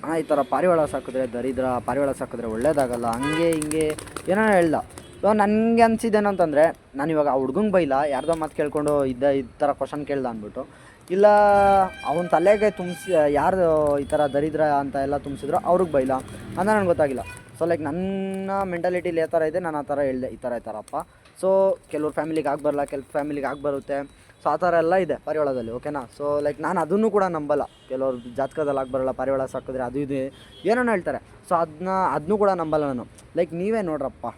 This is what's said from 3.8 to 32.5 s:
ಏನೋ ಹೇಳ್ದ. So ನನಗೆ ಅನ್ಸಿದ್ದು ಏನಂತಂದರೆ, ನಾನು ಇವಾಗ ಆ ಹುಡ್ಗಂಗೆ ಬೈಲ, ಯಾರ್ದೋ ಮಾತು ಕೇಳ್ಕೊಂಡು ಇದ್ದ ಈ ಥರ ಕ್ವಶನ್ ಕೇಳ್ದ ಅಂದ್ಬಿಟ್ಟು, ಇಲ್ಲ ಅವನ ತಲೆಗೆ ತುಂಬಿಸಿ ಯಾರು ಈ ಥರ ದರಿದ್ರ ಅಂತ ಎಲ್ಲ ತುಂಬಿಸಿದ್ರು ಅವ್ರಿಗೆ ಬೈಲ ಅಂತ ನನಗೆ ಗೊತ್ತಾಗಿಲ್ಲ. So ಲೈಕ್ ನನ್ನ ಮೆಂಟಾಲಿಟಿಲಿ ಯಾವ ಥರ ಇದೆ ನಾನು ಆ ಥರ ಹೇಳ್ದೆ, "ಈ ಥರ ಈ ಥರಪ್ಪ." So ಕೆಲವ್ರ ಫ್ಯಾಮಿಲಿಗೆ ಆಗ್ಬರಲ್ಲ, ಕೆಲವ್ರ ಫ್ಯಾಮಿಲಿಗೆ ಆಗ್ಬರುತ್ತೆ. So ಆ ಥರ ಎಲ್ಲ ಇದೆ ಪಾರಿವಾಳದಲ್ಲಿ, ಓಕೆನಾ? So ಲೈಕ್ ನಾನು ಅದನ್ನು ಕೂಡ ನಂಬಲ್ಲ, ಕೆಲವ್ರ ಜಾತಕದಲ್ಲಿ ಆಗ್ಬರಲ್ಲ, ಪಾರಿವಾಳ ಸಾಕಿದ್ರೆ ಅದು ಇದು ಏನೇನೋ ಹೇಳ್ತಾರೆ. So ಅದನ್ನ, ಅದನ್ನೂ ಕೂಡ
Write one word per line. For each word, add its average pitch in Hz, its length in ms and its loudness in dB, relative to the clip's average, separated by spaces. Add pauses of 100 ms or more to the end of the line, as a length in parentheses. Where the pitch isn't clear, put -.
ಏನೋ 208 100 2 (140)
ಹೇಳ್ದ. 165 200 4 (460)
So 190 60 2 (120)
ನನಗೆ 220 480 4
ಅನ್ಸಿದ್ದು 220 320 0
ಏನಂತಂದರೆ, 175 440 2 (340)
ನಾನು 151 160 -2
ಇವಾಗ 147 200 2
ಆ - 80 2
ಹುಡ್ಗಂಗೆ 185 340 0
ಬೈಲ, 151 160 2 (220)
ಯಾರ್ದೋ 151 280 0
ಮಾತು 151 180 -8
ಕೇಳ್ಕೊಂಡು 147 340 0 (180)
ಇದ್ದ 123 120 -2 (160)
ಈ - 20 -8 (180)
ಥರ 143 200 2
ಕ್ವಶನ್ 139 300 -6
ಕೇಳ್ದ 135 220 -2
ಅಂದ್ಬಿಟ್ಟು, 107 300 -10 (520)
ಇಲ್ಲ 202 120 6 (840)
ಅವನ 170 240 0
ತಲೆಗೆ 202 440 4
ತುಂಬಿಸಿ 180 320 -8 (300)
ಯಾರು 156 640 4
ಈ - 80 -8
ಥರ 151 80 2 (140)
ದರಿದ್ರ 151 280 0 (200)
ಅಂತ 139 140 -6 (100)
ಎಲ್ಲ 143 100 -2 (100)
ತುಂಬಿಸಿದ್ರು 139 320 0 (120)
ಅವ್ರಿಗೆ 180 280 4
ಬೈಲ 131 140 2 (460)
ಅಂತ 190 120 2
ನನಗೆ 202 220 4
ಗೊತ್ತಾಗಿಲ್ಲ. 135 320 0 (340)
So 165 120 0
ಲೈಕ್ 156 200 0
ನನ್ನ 190 600 -4 (220)
ಮೆಂಟಾಲಿಟಿಲಿ 175 520 -2
ಯಾವ 156 120 -6
ಥರ 160 140 4
ಇದೆ 170 160 -4
ನಾನು 156 160 -4
ಆ - 80 -8
ಥರ 143 100 -2 (100)
ಹೇಳ್ದೆ, 127 260 -4
"ಈ - 80 -20
ಥರ 123 160 -4
ಈ - 80 -20
ಥರಪ್ಪ." 107 280 -10 (440)
So 185 80 0 (440)
ಕೆಲವ್ರ 151 260 -2
ಫ್ಯಾಮಿಲಿಗೆ 156 340 -2
ಆಗ್ಬರಲ್ಲ, 143 400 -2
ಕೆಲವ್ರ 135 240 -10
ಫ್ಯಾಮಿಲಿಗೆ 143 360 -4
ಆಗ್ಬರುತ್ತೆ. 139 460 -4 (440)
So 160 100 0
ಆ 156 100 2
ಥರ 175 120 2 (100)
ಎಲ್ಲ 170 100 2 (100)
ಇದೆ 143 120 -2 (100)
ಪಾರಿವಾಳದಲ್ಲಿ, 135 520 -2
ಓಕೆನಾ? 147 220 -8 (160)
So 147 80 -8 (200)
ಲೈಕ್ 147 220 -4
ನಾನು 180 180 0
ಅದನ್ನು 208 320 0
ಕೂಡ 196 80 4 (120)
ನಂಬಲ್ಲ, 147 280 0 (260)
ಕೆಲವ್ರ 131 240 -2 (240)
ಜಾತಕದಲ್ಲಿ 135 440 -2
ಆಗ್ಬರಲ್ಲ, 131 280 -2 (100)
ಪಾರಿವಾಳ 135 320 0
ಸಾಕಿದ್ರೆ 127 360 -6
ಅದು 127 160 -6
ಇದು 135 140 -4 (520)
ಏನೇನೋ 240 240 2
ಹೇಳ್ತಾರೆ. 156 260 -4 (280)
So 185 140 2
ಅದನ್ನ, 160 260 -6 (260)
ಅದನ್ನೂ 156 280 -2
ಕೂಡ 196 80 4 (120)